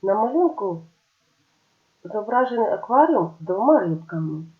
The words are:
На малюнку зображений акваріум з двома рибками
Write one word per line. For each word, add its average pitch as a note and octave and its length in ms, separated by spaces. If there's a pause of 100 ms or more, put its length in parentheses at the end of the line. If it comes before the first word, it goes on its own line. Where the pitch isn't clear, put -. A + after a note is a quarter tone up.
На F#3+ 140
малюнку A#3 640 (1200)
зображений A3+ 680
акваріум B3+ 720
з D#3+ 40
двома G#3+ 360
рибками D#3+ 680 (140)